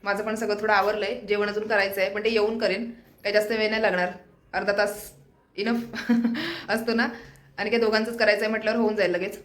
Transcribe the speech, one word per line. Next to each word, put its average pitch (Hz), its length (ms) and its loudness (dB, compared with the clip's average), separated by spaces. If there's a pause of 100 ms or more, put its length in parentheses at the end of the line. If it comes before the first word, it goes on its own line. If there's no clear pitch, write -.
माझं 202 200 -2
पण 220 120 -2
सगळं 208 260 -2
थोडं 214 120 2
आवरलंय, 208 540 2
जेवण 208 220 0
अजून 214 180 -4
करायचं 196 340 2
आहे, 190 80 2
पण 208 140 -4
ते 226 60 2
येऊन 220 280 2
करेन, 226 340 0
काही - 420 -8
जास्त 214 180 2
वेळ 220 180 2
नाही 220 120 0
लागणार, 185 280 2 (440)
अर्धा 196 240 0
तास 202 340 -2 (460)
इनफ 233 540 -2 (240)
<laughs> 339 340 -6
असतो 233 240 -2
ना, 240 140 2 (500)
आणि 208 120 -4
काय 233 100 2
दोघांचंच 220 380 0
करायचं 208 240 4
आहे 220 80 0
म्हटल्यावर 220 300 0
होऊन 214 160 2
जाईल 185 160 2
लगेच. 175 340 -4